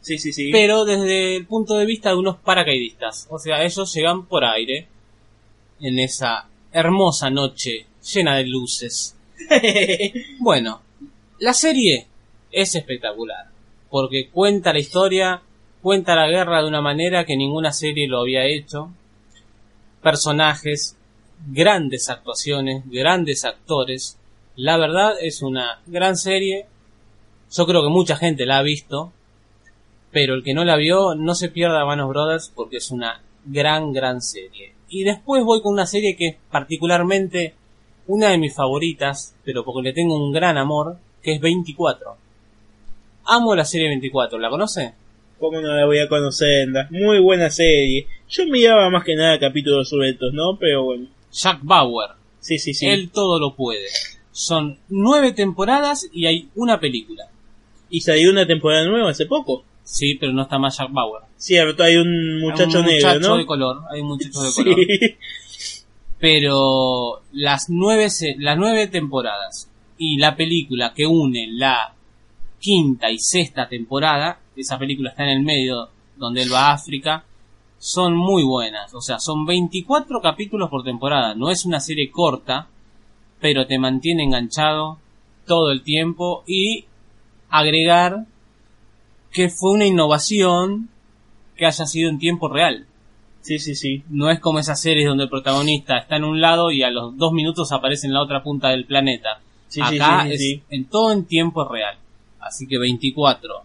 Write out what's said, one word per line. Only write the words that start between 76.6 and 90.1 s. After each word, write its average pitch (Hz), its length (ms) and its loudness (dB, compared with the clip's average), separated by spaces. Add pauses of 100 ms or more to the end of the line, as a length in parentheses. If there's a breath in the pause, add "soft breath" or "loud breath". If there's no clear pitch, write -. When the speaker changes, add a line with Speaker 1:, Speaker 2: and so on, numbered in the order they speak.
Speaker 2:
a - 20 4
África, 147 520 -4 (540)
son 175 380 0
muy 180 260 4
buenas. 113 520 -2
O 120 60 -14
sea, 123 200 -6
son 151 260 -4
veinticuatro 180 720 -2
capítulos 196 480 -2
por 135 140 -6
temporada. 123 540 -2
No 135 160 -2
es 180 120 -4
una 170 140 -2
serie 147 320 -4
corta, 143 560 -2 (720)
pero 139 280 2
te 131 100 0
mantiene 131 460 0
enganchado 151 720 0 (480)
todo 165 240 2
el 131 140 -2
tiempo. 165 640 -2
Y 196 380 -2 (640)
agregar 170 800 2 (1040)
que 180 180 0
fue 185 240 0
una 208 140 4
innovación 185 1040 2 (680)